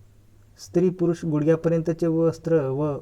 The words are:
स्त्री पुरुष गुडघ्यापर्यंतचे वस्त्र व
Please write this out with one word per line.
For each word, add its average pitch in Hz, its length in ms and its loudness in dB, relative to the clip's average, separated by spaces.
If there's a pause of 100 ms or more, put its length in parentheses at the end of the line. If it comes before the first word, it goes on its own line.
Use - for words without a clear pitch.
(640)
स्त्री 175 240 2
पुरुष 170 360 -2
गुडघ्यापर्यंतचे 160 840 0
वस्त्र 160 600 0
व 139 320 -4